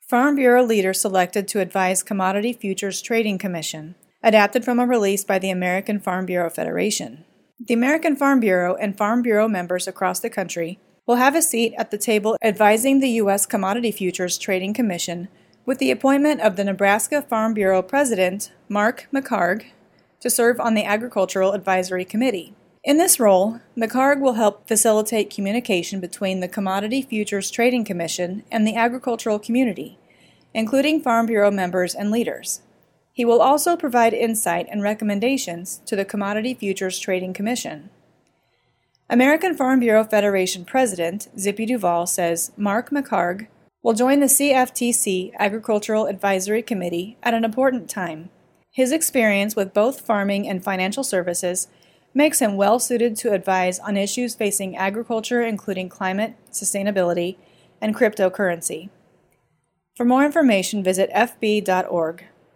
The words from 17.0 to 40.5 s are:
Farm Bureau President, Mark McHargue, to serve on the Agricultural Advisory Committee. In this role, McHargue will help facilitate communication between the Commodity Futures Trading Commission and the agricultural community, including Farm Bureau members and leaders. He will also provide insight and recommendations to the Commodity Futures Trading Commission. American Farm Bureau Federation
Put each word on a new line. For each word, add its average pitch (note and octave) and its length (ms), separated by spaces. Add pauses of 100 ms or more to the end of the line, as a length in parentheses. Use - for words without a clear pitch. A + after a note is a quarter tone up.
Farm A3+ 320
Bureau F#3+ 300
President, G3+ 680 (160)
Mark G#3 460
McHargue, A3 520 (560)
to - 100
serve A#3+ 280
on A3+ 140
the A3 120
Agricultural G3 640
Advisory F#3 520
Committee. G#3+ 520 (260)
In C#4+ 160
this F4 220
role, G#3 400 (180)
McHargue C4 440
will B3+ 140
help G#3+ 300
facilitate G#3+ 640
communication G3 680
between F#3+ 400
the F3+ 80
Commodity G3 540
Futures G#3 500
Trading B3 320
Commission F3+ 680
and A3 160
the A3 120
agricultural A#3 600
community, A3+ 600 (560)
including C#4 480
Farm A#3 240
Bureau G#3 260
members F3+ 420
and G3+ 160
leaders. G#3+ 520 (500)
He B3 140
will A#3 160
also D4 340
provide A#3+ 380
insight G#3+ 580
and G#3 100
recommendations G#3 1040
to G#3+ 100
the G3 80
Commodity G#3+ 480
Futures F#3+ 460
Trading F#3 340
Commission. G3+ 560 (1200)
American D4 480
Farm C4 240
Bureau A3 240
Federation G3 580